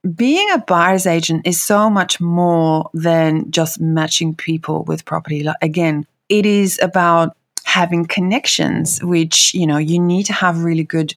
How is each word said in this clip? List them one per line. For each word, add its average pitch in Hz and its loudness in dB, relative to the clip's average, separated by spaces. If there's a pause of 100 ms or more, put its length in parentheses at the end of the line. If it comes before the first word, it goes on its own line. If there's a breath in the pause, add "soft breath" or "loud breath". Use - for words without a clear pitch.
(160)
Being 339 2
a 339 2
buyer's 185 2
agent 165 0
is 175 -2
so 214 2
much 196 0
more 170 0
than 160 0
just 160 -2
matching 160 -2
people 160 -6
with 160 -6
property. 156 -6
Like, 151 -4
again, 156 0 (220)
it 208 2
is 202 2
about 170 2 (260)
having 175 0
connections, - -2
which, 165 0
you 175 0
know, 151 2
you 160 0
need 180 2
to 208 -4
have 170 0
really 165 0
good 160 -2